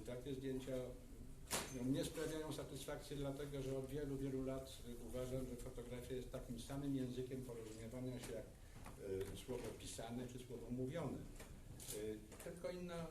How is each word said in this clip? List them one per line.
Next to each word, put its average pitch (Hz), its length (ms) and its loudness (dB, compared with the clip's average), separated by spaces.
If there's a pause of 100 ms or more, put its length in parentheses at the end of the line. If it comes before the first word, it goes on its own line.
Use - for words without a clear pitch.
takie 123 260 0
zdjęcia, 131 400 2 (1040)
no, 123 60 2
mnie 135 220 6
sprawiają 156 480 2
satysfakcję, 143 640 -2
dlatego 143 440 2
że 135 160 4
od 131 100 2
wielu, 139 300 2
wielu 131 280 4
lat, 135 320 0 (120)
y, 117 200 -4
uważam, 127 400 2
że 123 60 -2
fotografia 123 600 -2
jest 120 160 -2
takim 123 300 -2
samym 139 340 2
językiem 127 500 2
porozumiewania 113 760 -2
się - 140 -2
jak, - 120 -2 (880)
y, - 100 -4
słowo 123 180 2 (160)
pisane 120 540 -2
czy 123 60 -4
słowo 117 320 -4
mówione. 131 460 4 (760)
Y, 107 240 0 (260)
tylko 170 260 -2 (120)
inna, 170 300 0